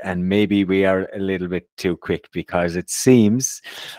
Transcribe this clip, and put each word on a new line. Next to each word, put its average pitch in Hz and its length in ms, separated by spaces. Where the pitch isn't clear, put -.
and 90 240
maybe 101 360
we 95 200
are 95 300
a 104 40
little 95 300
bit 87 180
too 87 180
quick, - 360
because 87 440
it 90 140
seems 123 720